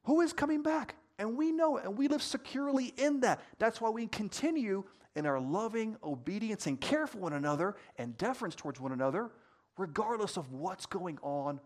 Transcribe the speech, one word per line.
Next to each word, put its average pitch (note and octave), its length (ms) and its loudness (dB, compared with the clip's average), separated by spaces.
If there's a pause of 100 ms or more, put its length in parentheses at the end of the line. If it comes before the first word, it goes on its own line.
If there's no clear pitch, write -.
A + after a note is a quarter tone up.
who D#4 180 6
is D#4+ 100 4
coming D4 320 2
back. D#4 320 0 (240)
And A3+ 160 -2
we D#4 160 2
know D#4+ 260 4
it, - 80 -4
and G3+ 120 -2
we C#4 100 4
live C#4+ 140 2
securely C4+ 760 -2
in C#4 240 2
that. G#3 200 4 (160)
That's A3 240 2
why A3+ 80 2
we A3+ 180 -2
continue G#3+ 760 0 (320)
in D3+ 100 -2
our C#3 140 4
loving G#3+ 640 -2
obedience F#3 640 -4
and C3+ 120 0
care D4+ 280 2
for A#3 100 -10
one E3+ 160 -2
another D3 420 2 (220)
and A#2+ 200 -6
deference A3 360 -2
towards C3 260 -8
one C3 120 -4
another, C3+ 400 0 (440)
regardless G3+ 600 -2
of C3 140 -6
what's D#3+ 340 -6
going F3 380 -6
on C#3+ 420 -2